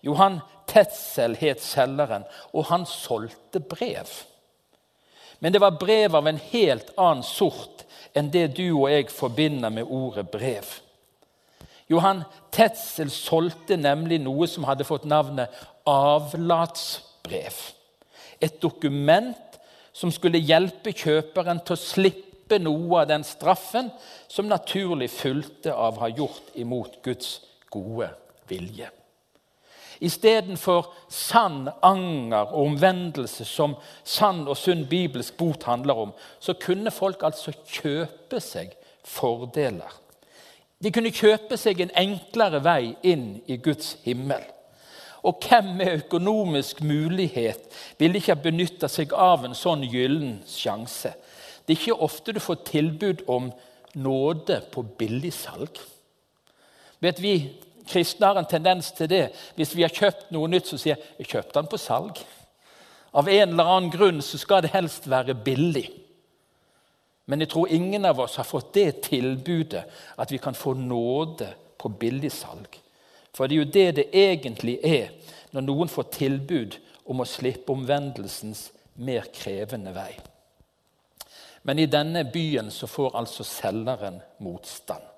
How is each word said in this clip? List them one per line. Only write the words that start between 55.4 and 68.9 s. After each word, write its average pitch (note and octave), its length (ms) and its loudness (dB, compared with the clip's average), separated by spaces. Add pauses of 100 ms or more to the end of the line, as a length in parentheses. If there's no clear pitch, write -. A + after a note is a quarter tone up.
Vet, F3 220 0
vi G3+ 120 2 (540)
kristne F#3 400 2
har G3 120 4
en D#3 80 -4
tendens F3 480 0
til D#3+ 120 -2
det. F3 160 4 (320)
Hvis D#3 200 -2
vi E3+ 80 4
har D#3+ 80 0
kjøpt - 420 0
noe D#3+ 140 -2
nytt, F3+ 200 0
så C#3 120 -8
sier D3+ 160 0
jeg, - 220 -20
"Jeg - 140 -14
kjøpte - 280 -2
den D#3+ 120 -8
på A3 80 -6
salg." E3 400 -4 (920)
Av D3 160 4
en G3 220 6
eller E3 240 4
annen F3+ 160 2
grunn F3 320 4
så - 160 -8
skal F#3+ 240 4
det D#3 100 -2
helst F3+ 320 -2
være C3 320 0
billig. C3+ 480 0 (1400)
Men C#3+ 100 -2
jeg D#3 120 -2
tror E3 200 2
ingen F#3+ 320 0
av D3+ 160 4
oss A#2+ 200 -4
har - 80 -4
fått - 260 -6
det F#3+ 320 2